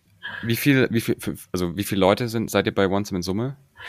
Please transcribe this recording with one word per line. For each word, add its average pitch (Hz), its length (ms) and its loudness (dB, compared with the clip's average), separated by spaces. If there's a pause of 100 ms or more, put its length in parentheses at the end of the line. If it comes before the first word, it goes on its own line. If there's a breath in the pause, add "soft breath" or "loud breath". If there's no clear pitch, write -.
(420 loud breath)
Wie 117 140 0
viel, 135 340 4
wie 113 120 0
viel, - 160 -2 (340)
also 90 260 -2
wie 101 60 -4
viele 98 180 0
Leute 104 280 4
sind, 110 200 -2
seid 98 160 2
ihr 110 80 0
bei 98 140 2
OneSim 98 300 -2
in 90 40 -2
Summe? 107 340 -4 (340 loud breath)